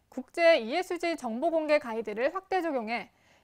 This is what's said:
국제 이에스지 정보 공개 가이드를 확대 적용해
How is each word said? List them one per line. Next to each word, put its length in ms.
국제 500
이에스지 580
정보 340
공개 280
가이드를 560
확대 280
적용해 480